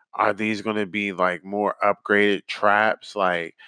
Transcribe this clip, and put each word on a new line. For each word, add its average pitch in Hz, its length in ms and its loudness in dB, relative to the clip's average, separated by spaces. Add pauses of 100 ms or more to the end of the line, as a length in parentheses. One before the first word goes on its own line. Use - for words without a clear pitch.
(140)
are 104 180 2
these 107 300 -2
gonna 107 240 -2
be, 101 260 -4
like, 90 320 -2
more 101 380 -2
upgraded 101 640 2
traps? 104 680 0
Like, 87 380 -2 (140)